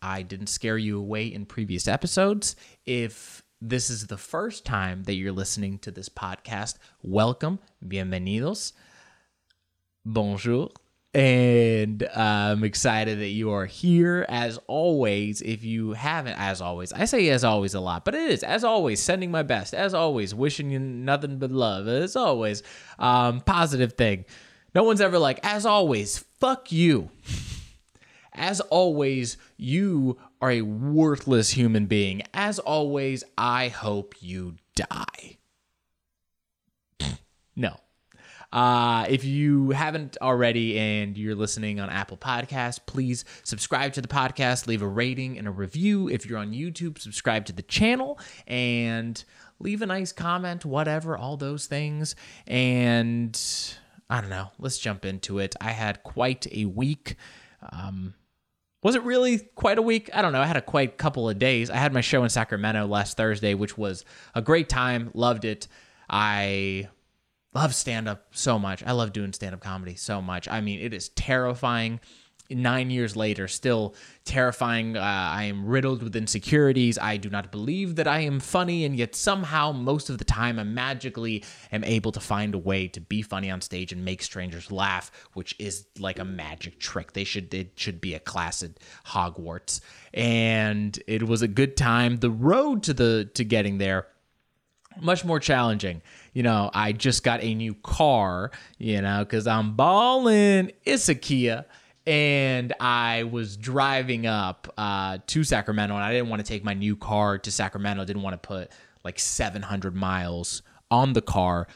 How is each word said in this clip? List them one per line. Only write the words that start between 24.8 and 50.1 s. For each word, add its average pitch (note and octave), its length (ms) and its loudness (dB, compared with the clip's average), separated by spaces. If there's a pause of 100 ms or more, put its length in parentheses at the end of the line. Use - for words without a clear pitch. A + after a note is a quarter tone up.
one's A3 180 6
ever F#3 160 6
like, C#3+ 260 4
"As G#3 220 0
always, D#3 540 2 (200)
fuck C4 340 0
you." D#3+ 420 6
<laughs> - 40 -20 (1160)
As F#3 220 0
always, D3 800 2 (180)
you C#3+ 600 2 (240)
are B2+ 100 2
a A#2+ 100 2
worthless C3+ 920 2
human A2+ 340 4
being. G2 360 2 (120)
As G3 260 -2
always, C#3+ 640 0 (140)
I B2 320 2
hope G#2 500 -4
you F2+ 380 -10 (180)
die. - 640 -8 (1600)
<laughs> - 180 -6 (380)
No. A#2+ 220 -4 (720)
Uh, A#2+ 560 4
if B2+ 160 2
you C#3 460 4
haven't D3+ 520 -2
already A#2 560 2
and G#2 400 0
you're G#2+ 160 -4
listening G#2 460 -4
on G2 100 -6
Apple G2 280 -6
Podcasts, B2 680 -4
please B2+ 380 -2 (200)
subscribe C3+ 500 -2
to C#3 80 -6
the - 80 -8
podcast, C3 580 0
leave A2+ 140 0
a G2+ 60 -2
rating B2+ 500 -2
and G#2+ 100 -10
a G2+ 40 -4
review. D#3+ 580 0
If - 160 -4
you're A2 120 -6
on G#2 140 -6
YouTube, D#3+ 480 -8
subscribe G#2+ 460 -2
to F#2+ 80 -10
the F2+ 80 -10
channel B3 580 0 (260)
and A#2 800 -2 (360)
leave G#3 220 -4
a A#3 40 -4
nice F#3 260 -4